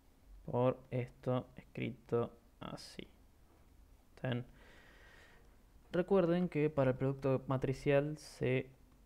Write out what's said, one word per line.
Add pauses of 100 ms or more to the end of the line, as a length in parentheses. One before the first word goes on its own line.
(460)
por (120)
esto
escrito (280)
así. (1080)
¿Está
bien? (1500)
Recuerden
que
para
el
producto
matricial
se (360)